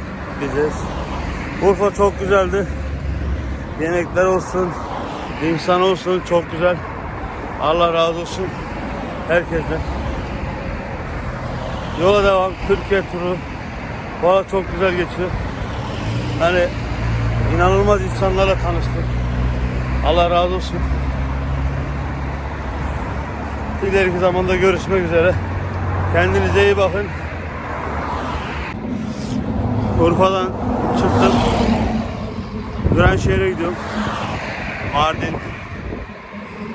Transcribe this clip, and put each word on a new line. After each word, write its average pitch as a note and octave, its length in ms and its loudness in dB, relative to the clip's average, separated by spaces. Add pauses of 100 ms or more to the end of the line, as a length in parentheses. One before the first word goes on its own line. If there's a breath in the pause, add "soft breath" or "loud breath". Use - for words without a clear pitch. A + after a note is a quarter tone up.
(400)
gideceğiz. C#3+ 340 0 (880)
Urfa G3 320 4
çok G3 260 2
güzeldi. F#3+ 460 2 (1120)
Yemekler F3 440 2
olsun, F#3 440 2 (760)
insan E3+ 380 2
olsun, F#3 460 2
çok E3+ 240 2
güzel. E3+ 240 2 (840)
Allah E3+ 300 4
razı E3 260 2
olsun F3+ 280 -4 (840)
herkesten. D#3+ 520 0 (2250)
Yola G3+ 220 6
devam, F#3+ 280 4 (160)
Türkiye G3 320 2
turu. F3+ 360 -2 (880)
Valla F#3 280 4
çok F#3+ 220 0
güzel F3+ 180 2
geçiyor. F3 400 -2 (1120)
Hani F3 240 4 (920)
inanılmaz G3 460 4
insanlarla F#3+ 520 2
tanıştık. - 500 0 (1000)
Allah E3+ 240 6
razı F3 240 4
olsun. F#3 220 -2 (3250)
İleriki F#3 280 4
zamanda F#3 380 4
görüşmek F3+ 480 2
üzere. E3+ 300 4 (800)
Kendinize F#3 520 4
iyi G3+ 120 6
bakın. G3 300 2 (3000)
Urfa'dan F#3 460 4 (520)
çıktım. A#3+ 340 4 (1600)
Viranşehir'e F#3+ 540 4
gidiyorum. E3+ 240 -2 (1200)
Mardin. D#3+ 420 0 (1400)